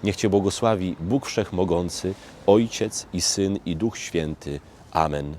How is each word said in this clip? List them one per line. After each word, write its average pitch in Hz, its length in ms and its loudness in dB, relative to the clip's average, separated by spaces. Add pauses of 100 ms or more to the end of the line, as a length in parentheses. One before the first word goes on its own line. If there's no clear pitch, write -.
niech 101 120 0
Cię 107 140 0
błogosławi 98 680 2
Bóg 110 260 0
Wszechmogący, 90 880 -2 (340)
Ojciec 110 680 2
i 90 80 -2
Syn, 98 440 0
i 85 100 -2
Duch 107 220 -2
Święty. 76 640 -4 (320)
Amen. 76 480 0